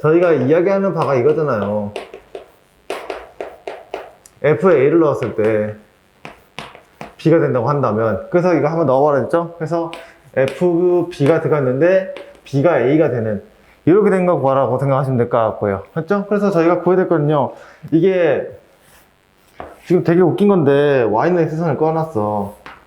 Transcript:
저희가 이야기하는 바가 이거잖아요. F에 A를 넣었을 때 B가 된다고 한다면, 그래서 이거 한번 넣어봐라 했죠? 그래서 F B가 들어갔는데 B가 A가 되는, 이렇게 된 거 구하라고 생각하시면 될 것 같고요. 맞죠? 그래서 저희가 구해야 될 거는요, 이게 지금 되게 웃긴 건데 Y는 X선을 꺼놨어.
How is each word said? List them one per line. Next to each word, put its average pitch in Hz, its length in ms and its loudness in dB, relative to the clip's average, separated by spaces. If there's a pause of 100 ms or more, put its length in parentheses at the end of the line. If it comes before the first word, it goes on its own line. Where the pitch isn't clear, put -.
저희가 165 300 4
이야기하는 175 600 0
바가 139 220 -2
이거잖아요. 117 760 -2 (2500)
F에 147 320 2
A를 151 260 2
넣었을 127 360 -2
때 107 380 0 (1400)
B가 160 240 2
된다고 127 280 0
한다면, 113 600 -2
그래서 175 240 2
이거 143 140 0
한번 165 180 -2
넣어봐라 135 360 2
했죠? 165 340 -2
그래서 165 340 -4 (460)
F 175 720 0
B가 151 300 2
들어갔는데 151 760 0 (300)
B가 143 360 2
A가 143 300 2
되는, 110 320 -4 (440)
이렇게 196 240 4
된 185 160 0
거 175 120 2
구하라고 131 400 0
생각하시면 135 380 0
될 117 140 0
것 123 80 0
같고요. 101 440 -2 (120)
맞죠? 196 340 -4
그래서 202 220 0
저희가 170 320 0
구해야 185 160 2
될 175 100 0
거는요, 147 440 0 (400)
이게 165 580 2 (1400)
지금 170 180 2
되게 170 160 2
웃긴 180 280 2
건데 143 600 2
Y는 160 340 0
X선을 156 340 -4
꺼놨어. 107 800 -4 (300)